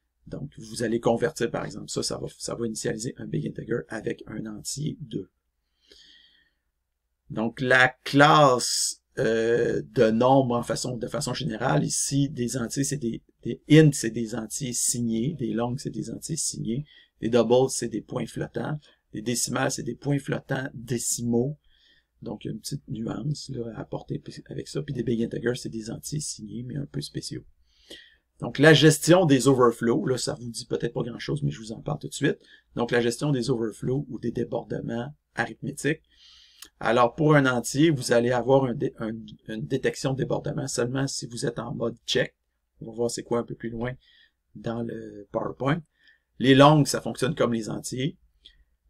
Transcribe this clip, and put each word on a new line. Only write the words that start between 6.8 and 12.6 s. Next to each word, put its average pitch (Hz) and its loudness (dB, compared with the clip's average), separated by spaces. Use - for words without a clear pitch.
Donc, 117 -6
la 127 6
classe, 143 4
euh, 113 2
de 113 4
nombres 123 6
en 120 -2
façon, 120 -4
de 113 -8
façon 117 -4
générale, 123 0
ici, 143 0
des 120 -4
entiers, 120 -2